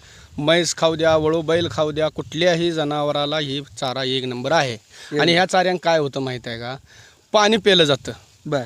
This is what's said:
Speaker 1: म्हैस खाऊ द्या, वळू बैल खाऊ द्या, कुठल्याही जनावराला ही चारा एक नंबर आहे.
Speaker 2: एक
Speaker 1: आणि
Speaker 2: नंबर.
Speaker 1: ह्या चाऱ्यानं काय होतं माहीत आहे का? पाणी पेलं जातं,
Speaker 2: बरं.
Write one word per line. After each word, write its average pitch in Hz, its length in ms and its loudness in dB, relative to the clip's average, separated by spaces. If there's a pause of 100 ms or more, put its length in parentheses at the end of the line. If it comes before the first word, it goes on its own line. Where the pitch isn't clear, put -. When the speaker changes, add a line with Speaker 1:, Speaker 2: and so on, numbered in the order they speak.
(380)
Speaker 1:
म्हैस 160 380 0
खाऊ 165 180 2
द्या, 160 220 4
वळू 160 260 0
बैल 165 280 0
खाऊ 151 200 -2
द्या, 156 180 -2
कुठल्याही 170 640 0
जनावराला 147 680 -2
ही 143 240 -6 (180)
चारा 131 240 -4
एक 131 200 -2
नंबर 127 280 -4
आहे. 143 200 2
Speaker 2:
एक 107 80 -10 (300)
Speaker 1:
आणि 147 80 -2
Speaker 2:
नंबर. 160 140 4
Speaker 1:
ह्या 175 120 4
चाऱ्यानं 180 340 0
काय 165 200 2
होतं 143 220 -4
माहीत 127 260 -6
आहे 117 120 -10
का? 120 180 -10 (560)
पाणी 214 240 4
पेलं 185 280 4
जातं, 135 280 0 (340)
Speaker 2:
बरं. 143 200 -4